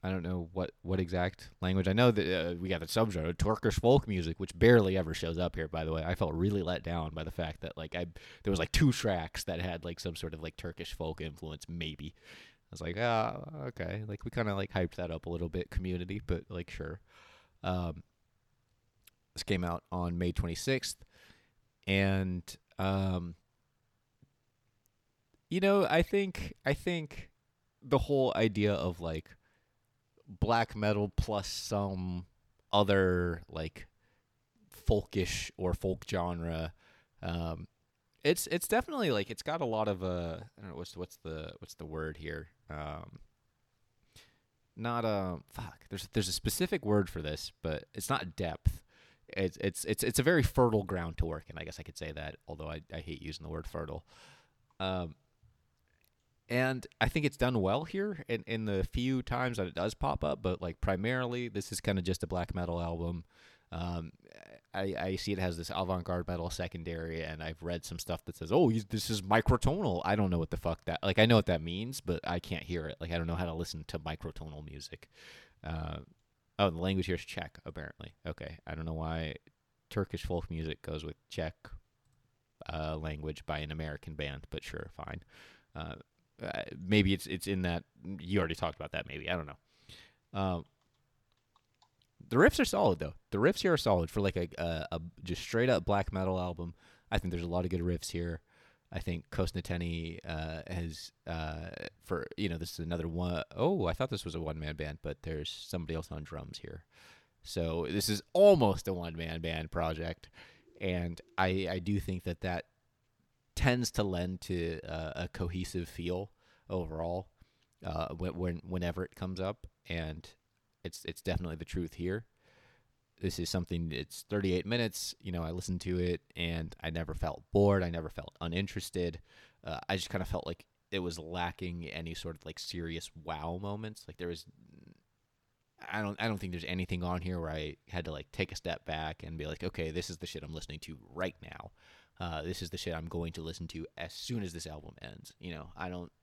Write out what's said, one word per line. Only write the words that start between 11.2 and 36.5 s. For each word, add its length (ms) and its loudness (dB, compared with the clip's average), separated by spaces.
influence, 460 -8
maybe. 500 -6
I 540 -20
was 100 -10
like, 180 -4
"Ah, 400 2
okay." 400 -6
Like, 180 -8
we 60 -6
kinda, 220 0
like, 200 -4
hyped 220 0
that 140 -4
up 160 -6
a 40 -8
little 200 -2
bit, 220 -4
community, 520 -2
but, 260 -2
like, 200 -8
sure. 300 -8
Um, 400 -2
this 100 -8
came 200 2
out 280 -2
on 280 0
May 120 4
twenty-sixth, 720 -2
and, 560 4
um, 580 2
you 100 2
know, 300 8
I 140 8
think, 500 0
I 100 4
think 580 -2
the 180 4
whole 360 4
idea 380 6
of, 260 0
like, 360 -4
black 480 4
metal 400 4
plus 320 2
some 800 0
other, 760 6
like, 380 -6
folkish 680 2
or 200 0
folk 340 0
genre, 640 0